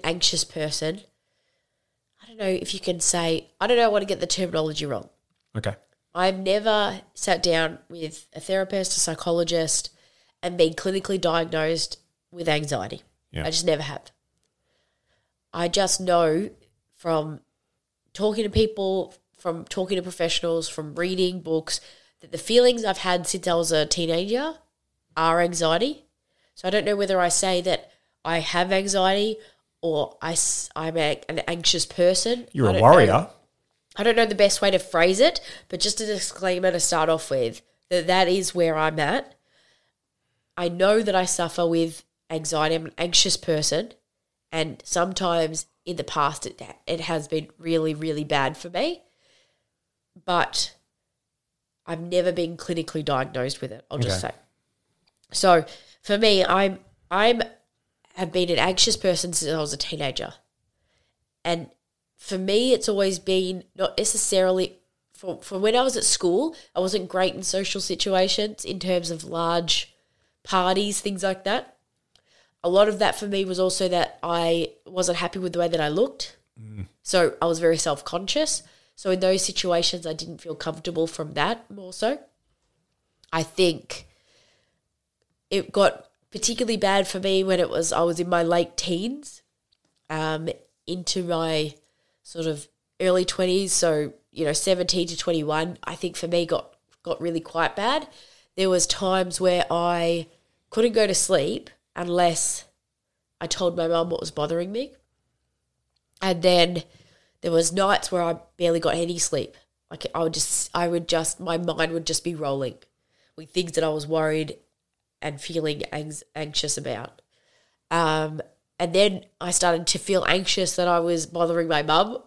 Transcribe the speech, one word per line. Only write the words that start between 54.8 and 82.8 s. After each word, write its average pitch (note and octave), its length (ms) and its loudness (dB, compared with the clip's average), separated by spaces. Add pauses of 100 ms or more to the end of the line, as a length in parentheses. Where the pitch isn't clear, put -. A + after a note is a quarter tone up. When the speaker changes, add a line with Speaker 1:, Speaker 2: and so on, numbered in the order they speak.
Speaker 1:
So F3 340 4 (360)
for G3+ 160 0
me, G#3 280 6
I'm, F#3+ 340 2 (320)
I'm, A3 300 4 (760)
have F#3 160 -4
been F3+ 180 0
an D#3+ 100 2
anxious F#3 360 2
person F3+ 380 -2
since D#3 180 -2
I D#3+ 80 -2
was D3+ 140 -4
a C#3 40 -8
teenager. C#3+ 560 -6 (1080)
And E3+ 260 -4 (460)
for - 220 -8
me, G#3 360 2
it's - 140 0
always G3 320 0
been F#3 460 -2 (100)
not - 220 -2
necessarily, F#3 800 0 (360)
for, - 280 -10
for G3 180 -10
when A3 160 2
I B3 60 4
was C4 160 0
at - 80 -2
school, G#3+ 500 2 (180)
I - 60 -2
wasn't F#3 300 -2
great F#3 260 0
in F#3+ 80 -10
social F#3+ 380 -4
situations G3 800 0
in F#3+ 160 -8
terms F3 320 -2
of D#3+ 140 -8
large E3+ 680 -2 (500)
parties, F#3+ 580 0
things G3 220 -6
like F#3+ 200 -4
that. A#3+ 320 -4 (880)
A F3 60 0
lot G3 180 6
of G#3 120 -2
that G3+ 200 2
for G#3 80 -8
me G3 180 -2
was F#3 140 -4
also F#3 300 2
that F3 340 0
I E3+ 480 0 (160)
wasn't F3+ 320 -2
happy F3+ 200 -6
with F3+ 140 -6
the E3+ 60 -2
way F3 80 2
that E3+ 140 -2
I D3 80 0
looked. G#3 480 -2 (220)
Speaker 2:
Mm. G#2+ 280 -12 (160)
Speaker 1:
So F3 380 2
I D#3+ 40 2
was E3 140 0
very E3 180 4
self-conscious. F#3 840 -2 (320)
So - 160 -4
in F#3 80 0
those F#3 260 2
situations, F3 600 -2
I D#3 60 -6
didn't E3 280 -12
feel D#3+ 140 -10
comfortable D#3+ 500 -4
from D#3 280 -10
that F3+ 360 -2
more F#3+ 240 -16
so. C4+ 280 -2 (1120)